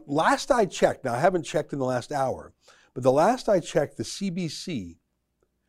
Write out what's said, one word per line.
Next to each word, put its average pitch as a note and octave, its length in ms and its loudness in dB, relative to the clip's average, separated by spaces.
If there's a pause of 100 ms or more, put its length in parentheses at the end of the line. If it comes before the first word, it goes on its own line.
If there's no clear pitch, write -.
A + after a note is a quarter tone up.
last F#3 460 0
I A#3 140 4
checked, - 380 0
now B2 100 -2
I A#2+ 60 -2
haven't F3 240 2
checked - 300 -6
in C#3+ 60 -6
the C3 60 0
last B2+ 260 -2
hour, A#2 420 -4 (400)
but C3 100 -8
the B2+ 80 6
last F#3 380 2
I G3 100 4
checked, - 380 -2
the A#2+ 60 -6
C - 260 -6
B F3 180 -6
C G#2 520 -10 (680)